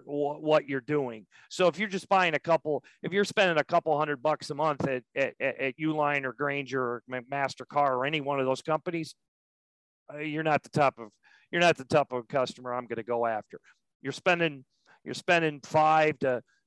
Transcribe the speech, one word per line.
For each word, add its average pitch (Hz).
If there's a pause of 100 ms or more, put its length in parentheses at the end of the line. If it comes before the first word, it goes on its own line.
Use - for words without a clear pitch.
wh-, 147
what 151
you're 135
doing. 123 (240)
So 180
if 165
you're 214
just 185
buying 180
a 143
couple, 156 (180)
if 170
you're 202
spending 180
a 143
couple 160
hundred 147
bucks 151
a 147
month 147
at, 127 (120)
at, 135
at, 131
at 135
Uline 151
or 127
Grainger 139
or 120
Ma-, 127 (100)
Mastercard 139
or 127
any 151
one 139
of 131
those 131
companies, 160 (1000)
uh, 147
you're 156
not 151
the -
type 143
of, 113 (420)
you're 170
not 170
the 135
type 143
of 123
customer 127
I'm 123
gonna 113
go 117
after. 110 (420)
You're 131
spending, 165 (400)
you're -
spending 156
five 156
to 127 (240)